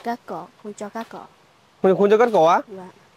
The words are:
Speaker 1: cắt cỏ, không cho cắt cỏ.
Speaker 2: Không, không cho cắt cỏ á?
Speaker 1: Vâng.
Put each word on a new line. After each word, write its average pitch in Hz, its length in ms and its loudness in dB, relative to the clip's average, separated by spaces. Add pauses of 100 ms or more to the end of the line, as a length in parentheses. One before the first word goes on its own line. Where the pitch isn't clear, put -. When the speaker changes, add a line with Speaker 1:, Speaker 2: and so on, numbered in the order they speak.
Speaker 1:
cắt 233 220 -8
cỏ, 180 200 -12 (180)
không 208 100 -14
cho 202 160 -14
cắt 226 200 -12
cỏ. - 160 -18 (560)
Speaker 2:
Không, 185 160 2
không 202 120 4
cho 214 80 6
cắt 240 160 4
cỏ 165 140 4
á? 190 200 2
Speaker 1:
Vâng. 185 220 -18 (280)